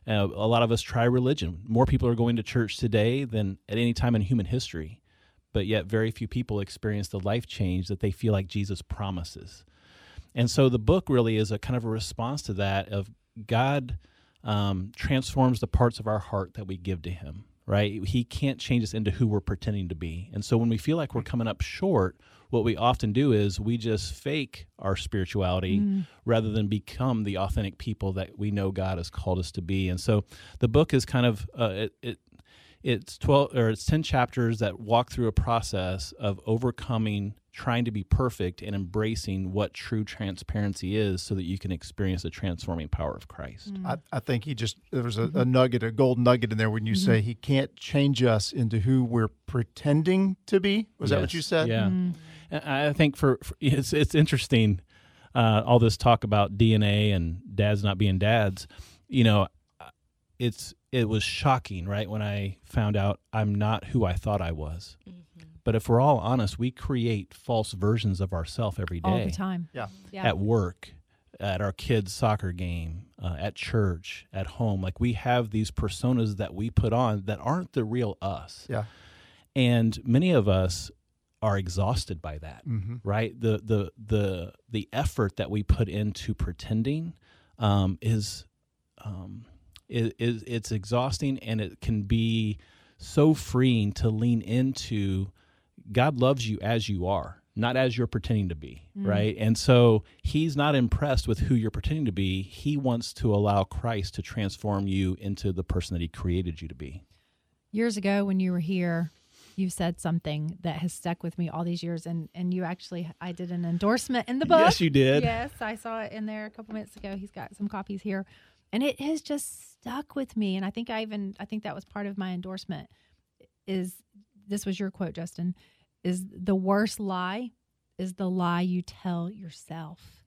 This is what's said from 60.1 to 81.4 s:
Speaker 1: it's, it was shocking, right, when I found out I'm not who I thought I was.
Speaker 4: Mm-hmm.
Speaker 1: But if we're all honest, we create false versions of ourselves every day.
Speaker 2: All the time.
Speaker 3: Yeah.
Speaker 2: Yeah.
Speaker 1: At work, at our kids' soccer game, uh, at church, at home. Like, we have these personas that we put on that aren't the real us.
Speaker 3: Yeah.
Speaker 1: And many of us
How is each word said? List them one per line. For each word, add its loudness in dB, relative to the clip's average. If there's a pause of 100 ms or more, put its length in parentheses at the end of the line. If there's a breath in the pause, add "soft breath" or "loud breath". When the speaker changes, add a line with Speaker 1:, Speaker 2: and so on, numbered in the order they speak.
Speaker 1:
it's, -4 (180)
it 2
was 0
shocking, 0
right, -4
when -4
I -4
found 0
out 2 (120)
I'm 0
not 0
who 0
I 0
thought -2
I -4
was. -10 (100)
Speaker 4:
Mm-hmm. -20 (440)
Speaker 1:
But 2
if 0
we're 6
all 6
honest, 0
we 0
create -2
false -2
versions 2
of -2
ourselves -4
every -4
day. 0
Speaker 2:
All 4
the 0
time. -4
Speaker 3:
Yeah. -8 (240)
Speaker 2:
Yeah. -2
Speaker 1:
At 2
work, 0 (460)
at -4
our -2
kids' -2
soccer 0
game, -6 (140)
uh, -4
at -6
church, -2
at -6
home. -2
Like, -4
we 2
have 0
these -2
personas 0
that -6
we -4
put 2
on 0
that -4
aren't -2
the 0
real -2
us. -8
Speaker 3:
Yeah. -4 (720 loud breath)
Speaker 1:
And 4
many 4
of 4
us 0 (500)